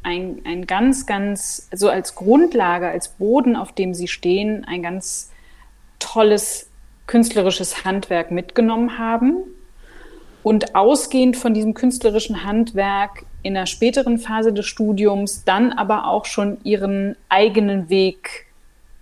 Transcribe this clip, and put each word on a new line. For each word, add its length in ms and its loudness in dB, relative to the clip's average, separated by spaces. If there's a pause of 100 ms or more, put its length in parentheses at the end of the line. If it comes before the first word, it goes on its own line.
ein, 420 -8
ein 220 -8
ganz, 400 0
ganz, 680 -6
so 180 2
als 240 -2
Grundlage, 760 2
als 200 -6
Boden, 480 2
auf 180 -8
dem 200 -2
sie 140 -6
stehen, 560 -2
ein 180 -8
ganz 480 -8 (680)
tolles 680 2 (380)
künstlerisches 760 2
Handwerk 460 -2
mitgenommen 680 0
haben 380 2 (1080)
und 320 2
ausgehend 600 4
von 180 0
diesem 200 0
künstlerischen 680 0
Handwerk 840 -2 (160)
in 140 -4
einer 100 -4
späteren 520 0
Phase 340 0
des 140 -4
Studiums 800 0
dann 280 2
aber 340 -2
auch 180 0
schon 400 -4
ihren 520 -2 (120)
eigenen 640 2
Weg 560 0 (560)